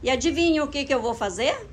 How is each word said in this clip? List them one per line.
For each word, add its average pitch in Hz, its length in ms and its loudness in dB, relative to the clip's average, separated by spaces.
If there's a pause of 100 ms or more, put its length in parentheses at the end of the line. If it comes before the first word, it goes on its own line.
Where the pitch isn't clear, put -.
E 233 80 0
adivinha 302 520 2
o 294 60 -2
que 285 160 -4
que 277 80 -2
eu 254 80 2
vou 226 140 -2
fazer? 233 580 -2